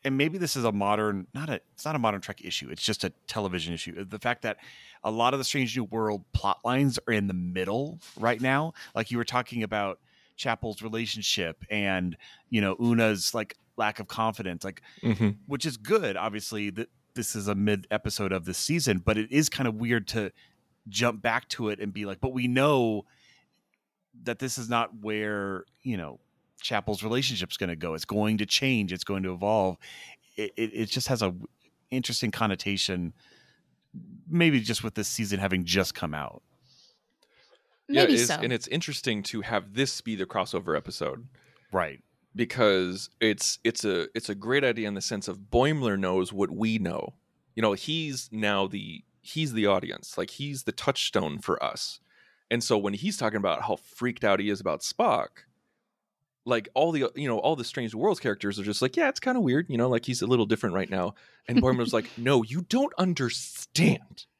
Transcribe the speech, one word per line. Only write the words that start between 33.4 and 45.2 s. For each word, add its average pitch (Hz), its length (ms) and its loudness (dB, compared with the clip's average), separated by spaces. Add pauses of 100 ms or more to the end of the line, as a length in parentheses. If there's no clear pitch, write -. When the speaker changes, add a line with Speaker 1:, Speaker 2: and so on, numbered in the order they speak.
Speaker 1:
maybe 160 320 6
just 107 220 -2
with 110 120 -4
this 104 120 -2
season 101 320 -2
having 92 260 2
just 90 300 2
come 78 180 -6
out. 71 280 -8 (1500)
Speaker 2:
Yeah, 285 140 6
Speaker 3:
Maybe 320 100 8
Speaker 2:
it - 80 6
is, 123 60 4
Speaker 3:
so. 156 140 2
Speaker 2:
and 123 120 0
it's 110 140 -2
interesting 131 560 -2
to - 180 -4
have 101 320 -4
this 131 280 0
be 113 140 -4
the 92 100 -2
crossover 90 520 -2
episode. 76 500 -6 (460)
Speaker 1:
Right. 80 280 -2 (320)
Speaker 2:
Because 98 760 2 (100)
it's, - 460 2
it's - 180 2
a, 90 320 2
it's 113 140 -6
a 101 60 -2
great 123 280 0
idea 113 240 0
in 101 60 -4
the 95 80 -6
sense 101 260 -6